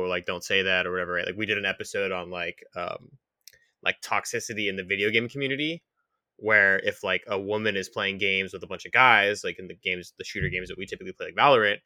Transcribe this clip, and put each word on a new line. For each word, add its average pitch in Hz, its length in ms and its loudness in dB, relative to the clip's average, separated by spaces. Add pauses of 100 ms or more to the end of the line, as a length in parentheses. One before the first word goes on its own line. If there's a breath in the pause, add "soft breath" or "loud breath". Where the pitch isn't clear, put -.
or, 90 60 -2
like, 90 180 -4
"Don't 90 180 -4
say 98 180 2
that," 92 240 2
or 90 60 -4
whatever, 90 220 -4
right? 87 120 -2
Like, 92 100 -6
we 107 100 -4
did 104 120 0
an 101 80 -2
episode 98 460 -4
on, 90 180 -6
like, 87 340 -8 (120)
um, - 340 -8 (720 soft breath)
like, - 200 -4
toxicity 104 640 -4
in 95 80 -2
the 95 80 -6
video 101 260 0
game 117 180 2
community, 139 560 -6 (540)
where 101 420 6
if, - 240 -4
like, 92 240 0
a 101 120 0
woman 104 360 0
is 95 140 -4
playing 98 280 -2
games 95 360 0
with 92 100 -12
a 87 40 -12
bunch 92 180 -10
of 90 60 -18
guys, 110 520 6
like, 90 140 -6
in 92 100 -12
the 87 80 -16
games, 90 420 -6
the 92 60 -12
shooter 95 260 -6
games 90 180 -6
that 92 100 -12
we 95 80 -10
typically 92 280 -12
play, 87 140 -10
like 85 80 -16
Valorant, 110 500 6